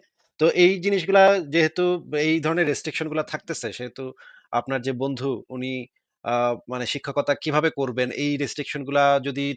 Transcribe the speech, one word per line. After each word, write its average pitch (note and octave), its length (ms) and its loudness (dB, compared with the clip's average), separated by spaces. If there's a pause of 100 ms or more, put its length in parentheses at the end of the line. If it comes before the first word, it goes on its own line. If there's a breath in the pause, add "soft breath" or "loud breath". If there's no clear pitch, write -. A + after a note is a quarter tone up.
(380)
তো D#3 120 4
এই F3+ 300 4
জিনিসগুলা G3 600 6
যেহেতু, E3 800 0
এই D#3+ 220 2
ধরনের D#3+ 280 0
রেস্ট্রিকশন D3+ 400 -4
গুলা D3+ 160 -2
থাকতেছে, C#3+ 500 -8
সেহেতু B2+ 400 -10 (380 soft breath)
আপনার B2 300 0
যে C3 100 -2
বন্ধু C3 580 -4
উনি, B2+ 360 -6 (380)
আহ, A#2+ 340 0 (120)
মানে B2 160 -4
শিক্ষকতা C#3+ 500 -2
কিভাবে D3+ 340 0
করবেন, B2+ 420 -2
এই D3 260 -2
রেস্ট্রিকশন C#3+ 460 -6
গুলা C#3+ 400 4
যদি C#3 340 -4